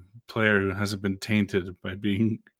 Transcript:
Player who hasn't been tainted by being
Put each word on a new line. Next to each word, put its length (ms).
Player 300
who 100
hasn't 300
been 160
tainted 640
by 140
being 440